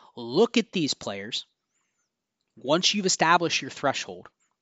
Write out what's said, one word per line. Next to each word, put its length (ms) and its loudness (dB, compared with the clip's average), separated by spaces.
look 420 2
at 140 0
these 220 0
players 540 -10
once 380 0
you've 140 -2
established 540 4
your 100 -10
threshold. 580 -4